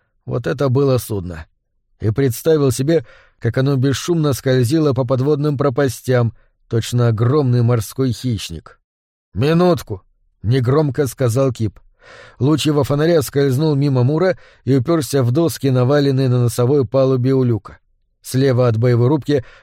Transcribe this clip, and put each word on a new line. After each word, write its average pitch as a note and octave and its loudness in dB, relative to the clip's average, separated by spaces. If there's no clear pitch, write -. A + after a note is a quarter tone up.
«вот B2+ -6
это C#3+ -2
было C3 2
судно». F2+ -10
И A2 -2
представил C#3 0
себе, C#3 -2
как A2+ -4
оно C3+ 0
бесшумно C#3+ 0
скользило C3 0
по B2+ -2
подводным C#3 -2
пропастям, B2+ -2
точно A#2+ 0
огромный B2 2
морской A#2+ -2
хищник. - -8
«Минутку», D#3+ 0
негромко C3+ 0
сказал B2+ 0
Кип. A2 -6
Луч D3 0
его D3 2
фонаря D3+ 2
скользнул C#3+ 0
мимо C3+ 0
Мура D#3 0
и C#3 2
упёрся C#3+ 0
в A#2+ 0
доски, D3+ 0
наваленные C3+ 2
на B2 2
носовой B2 0
палубе C3 0
у C3 2
люка. A#2 -4
Слева B2+ 0
от A2+ 0
боевой A#2+ 2
рубки D3 0